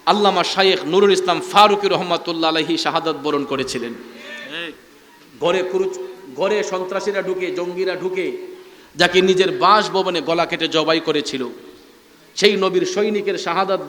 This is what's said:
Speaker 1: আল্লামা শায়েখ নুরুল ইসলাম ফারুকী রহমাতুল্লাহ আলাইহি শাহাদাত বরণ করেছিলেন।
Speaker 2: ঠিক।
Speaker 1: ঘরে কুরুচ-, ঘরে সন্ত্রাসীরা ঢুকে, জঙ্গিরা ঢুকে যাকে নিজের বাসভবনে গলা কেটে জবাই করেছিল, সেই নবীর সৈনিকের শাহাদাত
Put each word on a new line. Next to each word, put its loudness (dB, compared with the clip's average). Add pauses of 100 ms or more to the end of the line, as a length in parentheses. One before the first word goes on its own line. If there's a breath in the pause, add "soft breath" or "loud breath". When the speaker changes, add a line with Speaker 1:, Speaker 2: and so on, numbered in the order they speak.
Speaker 1:
আল্লামা 4
শায়েখ 2
নুরুল 4
ইসলাম 0
ফারুকী 4
রহমাতুল্লাহ 0
আলাইহি 0
শাহাদাত 0
বরণ 0
করেছিলেন। -4
Speaker 2:
ঠিক। -14 (640)
Speaker 1:
ঘরে 2
কুরুচ-, -2 (360)
ঘরে 0
সন্ত্রাসীরা -4
ঢুকে, -4
জঙ্গিরা -4
ঢুকে -6 (380 loud breath)
যাকে 4
নিজের 2
বাসভবনে 2
গলা 0
কেটে -4
জবাই 2
করেছিল, -4 (880)
সেই 4
নবীর 2
সৈনিকের -2
শাহাদাত -2